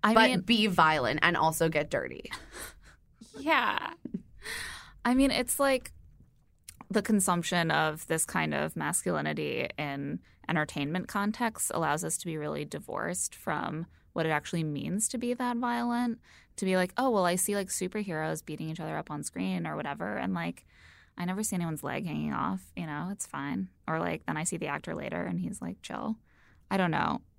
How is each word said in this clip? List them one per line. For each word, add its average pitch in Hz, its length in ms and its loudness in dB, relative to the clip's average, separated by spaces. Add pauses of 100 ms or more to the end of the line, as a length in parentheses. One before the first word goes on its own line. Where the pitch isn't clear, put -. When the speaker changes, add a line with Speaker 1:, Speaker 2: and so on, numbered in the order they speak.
Speaker 1:
I 214 100 6
Speaker 2:
But 226 160 8
Speaker 1:
mean, 254 120 2
Speaker 2:
be 220 240 4
violent 156 560 6
and 175 160 4
also 160 320 2
get 156 200 0
dirty. 65 400 -4 (1080)
Speaker 3:
Yeah. 269 540 0 (1120)
Speaker 1:
I 247 80 4
mean, 269 160 6
it's - 280 0
like 269 340 2 (1000)
the 202 120 2
consumption 175 680 4
of 156 360 2
this 160 200 0
kind 160 280 0
of 151 220 -2
masculinity 151 920 -2 (100)
in 143 420 -4 (300)
entertainment 151 580 0
contexts 214 680 -2
allows 156 300 0
us 160 140 -2
to - 80 -8
be 160 100 -4
really 147 300 -4
divorced - 680 -4
from 160 520 -4 (260)
what 165 140 0
it 160 40 2
actually 156 340 0
means 156 440 -2
to 254 100 -4
be 240 160 0
that 247 240 -2
violent, 240 600 0 (380)
to - 80 -4
be 185 120 4
like, 180 200 4
"Oh, 262 140 4
well, 202 140 6
I 175 120 4
see, 202 180 2
like, 196 140 0
superheroes 165 760 -2
beating 156 240 -6
each 160 120 -6
other 160 160 -4
up 156 160 -6
on 147 100 -4
screen 180 440 -2
or 151 100 -4
whatever, 151 400 -4
and, 190 180 -2
like, 170 300 -4 (520)
I 175 80 -6
never 185 200 -2
see 208 100 -2
anyone's 165 300 -2
leg - 220 -4
hanging 151 260 -2
off, 185 420 -4
you 170 120 -6
know, 156 260 -4
it's 202 140 -8
fine." 151 420 -4 (180)
Or, 160 140 -2
like, 165 260 -2
then 156 100 -2
I 156 60 -2
see 170 140 -2
the 165 100 -4
actor 147 280 -4
later 160 280 -4
and 175 160 -2
he's, - 240 -4
like, 180 200 -8
chill. - 340 -6 (520)
I 196 100 0
don't 180 120 2
know. - 300 0 (180)